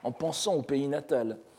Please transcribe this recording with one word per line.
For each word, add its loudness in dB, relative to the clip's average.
en -2
pensant 0
au 2
pays 0
natal, 0